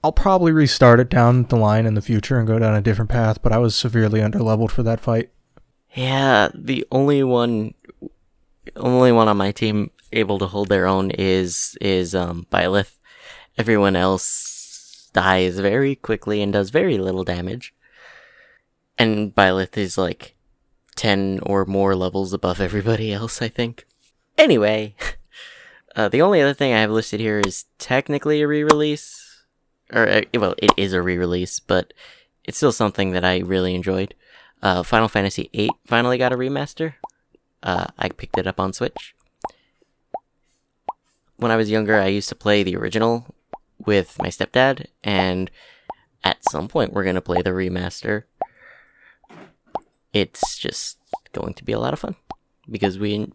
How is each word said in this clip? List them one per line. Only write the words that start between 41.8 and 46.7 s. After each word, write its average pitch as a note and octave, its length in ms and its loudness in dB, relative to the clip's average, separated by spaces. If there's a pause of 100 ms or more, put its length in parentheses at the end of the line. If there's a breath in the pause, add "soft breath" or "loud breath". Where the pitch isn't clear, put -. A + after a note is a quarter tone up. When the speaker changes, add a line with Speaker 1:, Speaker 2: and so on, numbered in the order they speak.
Speaker 2:
I G2 60 0
used G2 220 -2
to - 80 -10
play G#2 260 2
the F2+ 140 -2
original A#2 580 -2 (520)
with G2 340 0
my - 80 -4
stepdad, C3+ 580 0 (180)
and F#2 480 -2 (720 loud breath)
at - 260 -2
some D#2 160 -6
point B2+ 260 -2